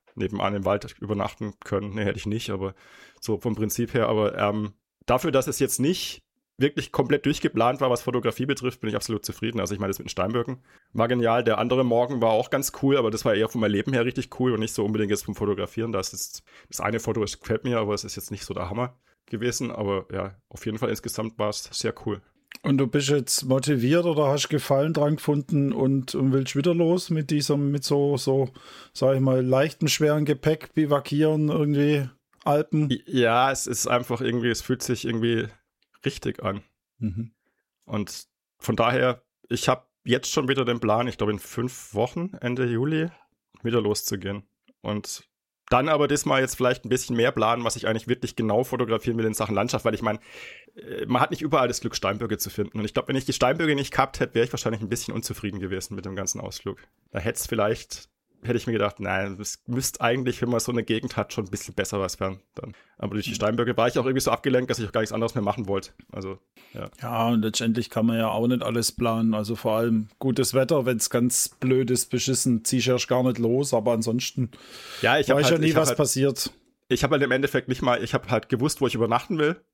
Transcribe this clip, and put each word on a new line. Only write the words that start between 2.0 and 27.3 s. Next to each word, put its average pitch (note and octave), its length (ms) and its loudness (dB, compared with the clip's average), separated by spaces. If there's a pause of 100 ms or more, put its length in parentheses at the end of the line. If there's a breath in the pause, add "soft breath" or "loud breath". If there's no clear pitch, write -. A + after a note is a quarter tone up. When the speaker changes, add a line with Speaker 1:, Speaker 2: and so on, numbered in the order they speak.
Speaker 1:
hätte G2 140 -2
ich F2+ 80 -12
nicht, A2 240 -4
aber F#2+ 240 -6 (460 loud breath)
so G#2+ 180 -2
vom A2+ 160 -2
Prinzip A2 400 -2
her. A#2 140 2
Aber, G#2+ 280 2
ähm, G#2 360 0 (340)
dafür, C3 240 2
dass - 160 2
es C#3+ 140 -4
jetzt C3 180 0
nicht - 460 -2 (340)
wirklich - 320 0
komplett C#3 360 0
durchgeplant C3 560 2
war, C3 80 4
was B2 100 2
Fotografie B2 460 -2
betrifft, B2+ 340 -4
bin A2 80 -6
ich G#2+ 80 -2
absolut A2 300 -4
zufrieden. A2+ 340 -4
Also G2 140 -2
ich G2 40 -4
meine, G2 120 -2
das F#2+ 80 -6
mit - 80 -12
den - 40 -10
Steinböcken A#2 520 -2 (320 soft breath)
war A2 120 2
genial. A#2+ 380 2
Der G#2+ 140 4
andere B2+ 260 2
Morgen B2 380 2
war A2+ 80 6
auch G#2+ 180 2
ganz C#3 320 -2
cool, C#3 160 4
aber A#2 140 2
das A2 160 -4
war A2+ 80 4
eher A2 160 2
vom A#2 120 -2
Erleben G#2 300 2
her A#2+ 140 2
richtig - 340 -4
cool B2+ 140 2
und G#2+ 60 0
nicht A2 120 -4
so A2+ 100 -2
unbedingt G#2+ 280 0
jetzt G#2 160 0
vom G#2 80 -6
Fotografieren. G#2 580 -2
Das F#2+ 220 -4
ist, - 300 -10 (260 loud breath)
das - 100 -10
eine A2 180 0
Foto A2 240 -2
ist, - 200 -6
gefällt - 220 -2
mir, A#2+ 140 0
aber G#2 140 0
es G2+ 120 -2
ist G2 120 -12
jetzt - 140 -10
nicht G2+ 160 -10
so G2 80 -8
der F2+ 160 -6
Hammer B2 280 -6 (280)
gewesen. A#2+ 440 -4
Aber G2 400 -4
ja, G2 240 -6 (140)
auf - 160 -16
jeden A2 140 -4
Fall A#2 100 0
insgesamt A2 500 -6
war G#2+ 120 0
es - 220 -8
sehr - 200 -4 (140)
cool. G2 160 -4 (400)
Speaker 2:
Und C#3 160 2
du C#3 80 2
bist C#3 240 0
jetzt C#3+ 340 0
motiviert C3+ 640 2
oder D3+ 220 4
hast C#3+ 200 0
Gefallen C#3+ 460 2
dran D3 220 2
gefunden C#3+ 580 0
und, C3 400 0
und C3 180 2
willst C3+ 240 0
wieder E3 180 2
los E3+ 360 2
mit D#3 200 0